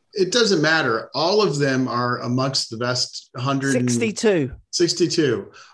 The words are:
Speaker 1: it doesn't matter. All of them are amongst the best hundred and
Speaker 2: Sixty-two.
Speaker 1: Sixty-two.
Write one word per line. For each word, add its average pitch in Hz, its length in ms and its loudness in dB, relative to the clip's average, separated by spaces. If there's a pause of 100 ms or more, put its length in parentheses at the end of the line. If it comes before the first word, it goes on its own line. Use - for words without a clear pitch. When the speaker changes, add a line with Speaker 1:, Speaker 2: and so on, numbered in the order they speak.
(120)
Speaker 1:
it 185 180 0
doesn't 196 320 2
matter. 147 520 0
All 185 280 2
of 156 160 0
them 131 300 0
are 123 320 -2
amongst 131 500 -2
the 113 60 -10
best 123 600 -4
hundred 135 380 -2
and 123 160 0
Speaker 2:
Sixty-two. 185 600 0 (180)
Speaker 1:
Sixty-two. 156 800 0 (240)